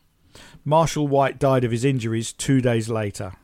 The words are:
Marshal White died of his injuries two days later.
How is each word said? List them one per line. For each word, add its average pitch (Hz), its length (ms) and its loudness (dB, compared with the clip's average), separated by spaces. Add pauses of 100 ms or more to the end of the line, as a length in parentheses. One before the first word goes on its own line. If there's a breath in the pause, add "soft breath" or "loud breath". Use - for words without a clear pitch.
(640 loud breath)
Marshal 151 420 2
White 135 320 0
died 131 240 4
of 113 80 -2
his 117 140 0
injuries 117 480 -2
two 135 260 0
days 117 300 0
later. 104 440 -6 (100)